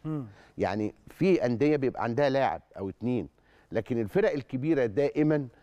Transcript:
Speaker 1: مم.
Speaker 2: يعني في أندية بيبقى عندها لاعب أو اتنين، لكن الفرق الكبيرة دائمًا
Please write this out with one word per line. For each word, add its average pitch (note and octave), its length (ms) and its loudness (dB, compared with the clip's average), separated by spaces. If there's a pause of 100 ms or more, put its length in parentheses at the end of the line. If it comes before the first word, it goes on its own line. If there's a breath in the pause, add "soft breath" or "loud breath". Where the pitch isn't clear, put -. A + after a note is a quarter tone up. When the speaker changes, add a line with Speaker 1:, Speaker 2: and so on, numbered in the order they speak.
Speaker 1:
مم. D3+ 220 -6 (320 loud breath)
Speaker 2:
يعني G2+ 360 -2 (140)
في F3+ 380 2
أندية C3 300 2
بيبقى C3 280 -2
عندها A#2+ 240 2
لاعب B2+ 340 0 (160)
أو G2 100 -4
اتنين، G#2+ 400 -4 (440 soft breath)
لكن A#2 280 -2
الفرق F3 320 0
الكبيرة C#3 540 -2
دائمًا C#3+ 640 0 (140 soft breath)